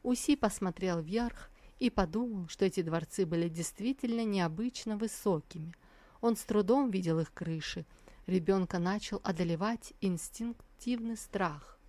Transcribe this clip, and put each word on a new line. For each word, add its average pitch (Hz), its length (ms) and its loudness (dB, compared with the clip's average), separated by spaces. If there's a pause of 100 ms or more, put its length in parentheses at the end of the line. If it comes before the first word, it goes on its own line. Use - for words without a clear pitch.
Уси 254 340 2
посмотрел 185 640 0
вверх 220 500 -4 (260)
и 254 120 2
подумал, 196 580 0
что - 180 2
эти 185 160 2
дворцы 165 440 0
были 170 240 2
действительно 233 720 -2
необычно 208 760 0
высокими. 170 760 -2 (480)
Он 233 140 4
с - 80 -10
трудом 226 460 4
видел 175 300 2
их 160 140 -2
крыши. 165 520 -6 (400)
Ребенка 185 540 2
начал 196 440 -2
одолевать 180 760 -2
инстинктивный 226 1160 -4
страх. 160 600 -4 (120)